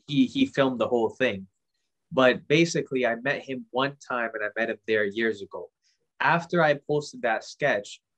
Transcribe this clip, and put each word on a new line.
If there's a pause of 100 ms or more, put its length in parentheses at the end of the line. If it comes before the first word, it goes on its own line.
he,
he
filmed
the
whole
thing. (640)
But
basically,
I
met
him
one
time,
and
I (100)
met
him
there
years
ago. (480)
After
I
posted
that
sketch, (160)